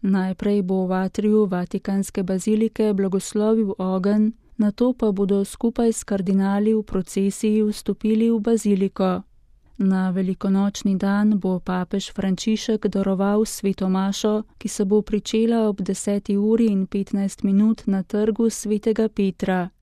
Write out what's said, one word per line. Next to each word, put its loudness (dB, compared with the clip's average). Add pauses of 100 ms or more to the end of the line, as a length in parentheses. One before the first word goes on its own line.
Najprej 0
bo 0
v -2
atriju 2
vatikanske -4
bazilike 0
blagoslovil 0
ogenj, 2 (280)
nato 2
pa 0
bodo 0
skupaj 0
s -6
kardinali 0
v 0
procesiji 0
vstopili 0
v 2
baziliko. 0 (680)
Na 2
velikonočni 0
dan 2
bo -2
papež -4
Frančišek -2
daroval 0
sveto -4
mašo, 0 (140)
ki -8
se -2
bo 4
pričela 0
ob -4
deseti -2
uri 2
in 0
petnajst -4
minut 2
na 0
trgu 0
svetega -2
Petra. -2 (120)